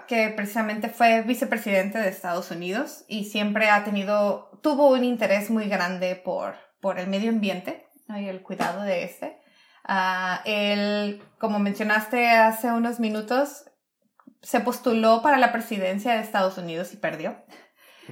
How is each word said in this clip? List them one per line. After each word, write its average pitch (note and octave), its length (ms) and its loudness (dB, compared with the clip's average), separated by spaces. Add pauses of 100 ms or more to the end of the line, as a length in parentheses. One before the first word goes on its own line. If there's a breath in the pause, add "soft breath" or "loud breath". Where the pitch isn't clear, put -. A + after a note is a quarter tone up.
que A3 220 0
precisamente G#3+ 600 -4
fue A3+ 340 4
vicepresidente G#3+ 760 0
de G#3 120 0
Estados F3+ 420 -6
Unidos F#3 560 -8
y G#3 180 -6
siempre G#3 440 0
ha G3+ 140 4
tenido, G3+ 680 -2 (100)
tuvo C#4+ 300 6
un B3 120 4
interés G#3+ 460 0
muy G#3+ 180 -2
grande F#3 480 -2
por, - 400 -6 (260)
por F#3 180 -2
el F#3 80 -6
medio G3 220 0
ambiente, G3+ 580 -2 (200)
¿no? G#3 120 -10
Y G3+ 80 -6
el F#3 140 -10
cuidado F3+ 420 -6
de F3+ 200 -2
este. - 360 -12 (440 soft breath)
Ah, F#3 600 0
él, G#3 760 0 (180)
como G#3 200 0
mencionaste G#3+ 720 0
hace A3+ 420 4
unos A#3 280 0
minutos, A3+ 680 -2 (760)
se - 180 0
postuló A3+ 600 4
para C#4+ 160 4
la B3 140 4
presidencia G3+ 600 -2
de A3 80 0
Estados F#3+ 360 0
Unidos E3+ 360 -8
y G3+ 40 -18
perdió. D#3 460 -6 (680 loud breath)